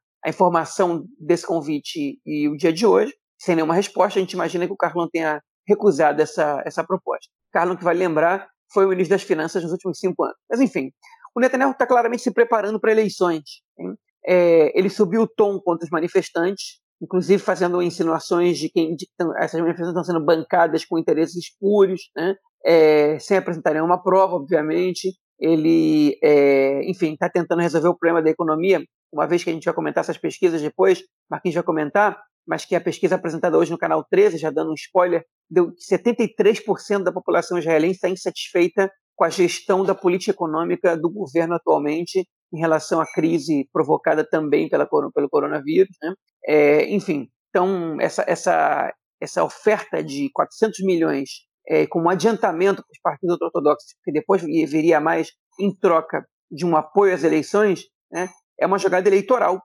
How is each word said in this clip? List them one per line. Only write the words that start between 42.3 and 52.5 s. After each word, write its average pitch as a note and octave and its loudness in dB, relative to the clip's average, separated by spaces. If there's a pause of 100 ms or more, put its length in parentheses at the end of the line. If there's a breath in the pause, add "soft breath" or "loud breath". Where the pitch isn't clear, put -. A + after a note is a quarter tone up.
em D#3+ -8
relação D#3+ 0
à D#3 -2
crise D#3 -2
provocada D#3 0
também D#3 0
pela D3 0
coro-, C#3+ -2
pelo C#3+ -2
coronavírus, D3+ 0
né? E3 -8 (320)
É, D3+ 4
enfim, D#3 -4 (220)
então F3+ -2
essa, - -2
essa, D#3 0 (260)
essa E3 -4
oferta E3+ -2
de C#3+ -6
quatrocentos F#3+ -2
milhões, D#3+ 0 (380)
é, D3+ 2
como E3+ 0
adiantamento F#3+ 0